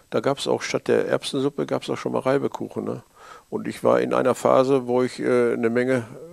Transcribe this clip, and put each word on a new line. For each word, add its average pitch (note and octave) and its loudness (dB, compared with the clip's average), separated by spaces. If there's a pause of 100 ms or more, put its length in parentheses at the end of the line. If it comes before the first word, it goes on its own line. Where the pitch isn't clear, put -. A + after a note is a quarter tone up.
(100)
Da B2 -2
gab's C3+ -2
auch B2 0
statt - -4
der A2+ 4
Erbsensuppe, C3+ -2
gab's C3+ -4
auch C3 -4
schon - -6
mal A#2+ -2
Reibekuchen, B2 -2
ne? A#2+ -6 (440)
Und A2 -6
ich - -6
war A#2 4
in B2 0
einer B2 2
Phase, C3 4
wo B2 2
ich, - -6
äh, A#2+ 2
eine A#2 0
Menge, B2 2 (280)